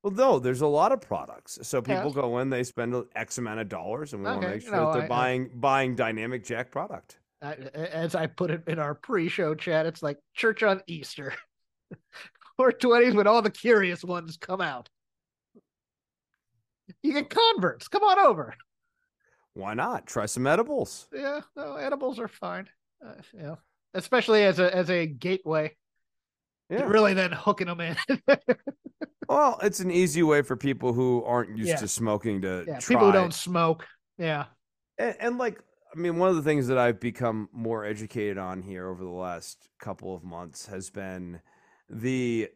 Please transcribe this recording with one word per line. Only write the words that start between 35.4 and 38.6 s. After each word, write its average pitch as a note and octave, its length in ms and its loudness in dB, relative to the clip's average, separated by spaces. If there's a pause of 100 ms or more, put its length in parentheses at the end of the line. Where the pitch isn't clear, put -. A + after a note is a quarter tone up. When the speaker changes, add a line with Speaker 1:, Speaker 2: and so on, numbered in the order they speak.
Speaker 1:
I - 20 -12
mean, E3+ 220 -2
one F#3 120 4
of F#3 40 4
the D#3+ 80 0
things D3 240 2
that B2+ 120 2
I've A#2+ 200 4
become A2 540 -4
more A2+ 320 -4
educated G#2 540 -4
on F#2 220 -6